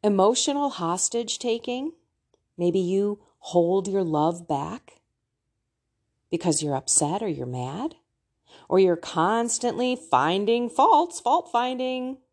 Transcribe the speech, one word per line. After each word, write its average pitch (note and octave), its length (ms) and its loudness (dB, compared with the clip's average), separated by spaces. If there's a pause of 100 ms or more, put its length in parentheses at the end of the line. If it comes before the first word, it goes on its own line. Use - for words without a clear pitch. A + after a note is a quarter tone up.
Emotional B3 640 2
hostage F#3 680 -4
taking. B3 540 -4 (640)
Maybe F3 220 0
you G3 400 0 (200)
hold F3+ 480 2
your G3 160 -2
love E3 440 0
back D#3+ 520 -8 (1300)
because E3 320 -2
you're D3 140 -2
upset D3+ 460 -2
or A3 80 -4
you're C3+ 160 -6
mad, C3 500 -8 (720)
or F#3 120 2
you're F#3 160 6
constantly A#3 1000 -2
finding G#3 760 0
faults, D4 500 4
fault E4+ 320 0
finding. B3+ 680 -4 (160)